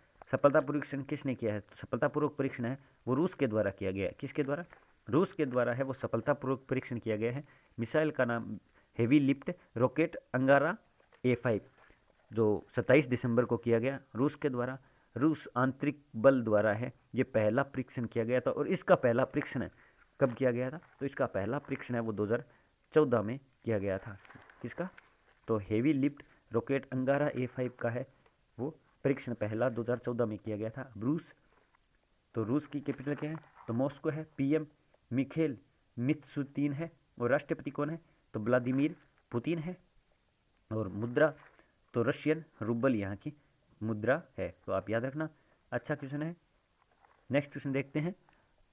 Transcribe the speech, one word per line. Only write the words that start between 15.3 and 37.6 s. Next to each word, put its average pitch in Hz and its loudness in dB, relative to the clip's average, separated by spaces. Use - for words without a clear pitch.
आंतरिक 131 0
बल 127 6
द्वारा 107 4
है 120 -4
ये 117 2
पहला 113 2
परीक्षण 127 -6
किया 113 -2
गया 123 0
था। 131 -2
और - -2
इसका 185 4
पहला 127 4
परीक्षण 131 -4
कब 127 2
किया 127 2
गया 123 -2
था? 160 -12
तो 139 -4
इसका 135 0
पहला 107 -2
परीक्षण 135 -6
है 117 0
वो 113 -4
दो 104 0
हज़ार 113 0
चौदह 123 6
में 123 -6
किया 113 2
गया 98 -2
था। 101 -12
किसका? 165 -8
तो 113 2
हेवी 110 2
लिफ्ट 139 0
रॉकेट 131 0
अंगारा 139 2
ए 123 -2
फ़ाइव 123 -4
का 117 0
है 123 -4
वो 139 -6
परीक्षण 131 0
पहला 110 0
दो 120 -4
हज़ार 120 -2
चौदह 120 0
में 107 -4
किया 107 -6
गया 110 -4
था 127 -12
रूस। 139 -4
तो 110 -2
रूस 143 0
की 147 -8
कैपिटल 139 -6
क्या 151 -8
है? 160 -8
तो 113 -4
मॉस्को 139 -2
है। 156 -6
पीएम 151 0
मिखेल 135 -2
मित्सुतीन 143 -2
है। 160 -6
और 120 2
राष्ट्रपति 147 -2